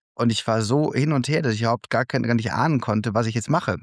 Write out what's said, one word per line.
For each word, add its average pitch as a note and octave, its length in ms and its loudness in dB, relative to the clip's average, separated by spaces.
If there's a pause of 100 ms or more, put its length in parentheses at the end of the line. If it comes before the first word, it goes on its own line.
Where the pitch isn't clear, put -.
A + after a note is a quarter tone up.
(160)
Und A#2 160 2
ich - 160 -4
war A2 160 2
so C#3 300 0
hin D3+ 200 0
und B2+ 160 0
her, D#3+ 120 0
dass B2 140 0
ich G#2+ 60 -6
überhaupt A#2 300 -2
gar A#2+ 140 0
kein, A#2+ 180 -2
gar A#2 120 2
nicht A2 180 -2
ahnen C#3 280 2
konnte, G#2+ 340 0
was A2+ 120 2
ich A2 80 -2
jetzt A2+ 140 -2
mache. - 340 0